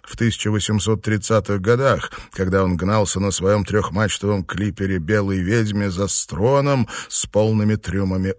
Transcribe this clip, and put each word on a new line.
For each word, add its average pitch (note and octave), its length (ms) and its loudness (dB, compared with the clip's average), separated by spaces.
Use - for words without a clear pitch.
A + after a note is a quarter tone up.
в - 120 -16
тысяча A2 360 0
восемьсот G#2+ 500 0
тридцатых G#2 580 0
годах, A#2+ 520 0
когда F#2+ 320 2
он F2+ 140 2
гнался G2 420 0
на G2 120 0
своём G2 340 2
трёхмачтовом G2+ 800 0
клипере F#2+ 540 -2
«Белой G2 400 0
ведьме» G#2 500 0
за F#2 180 -2
Струаном C3+ 800 2
с - 180 -2
полными G#2+ 520 2
трюмами F#2+ 600 -2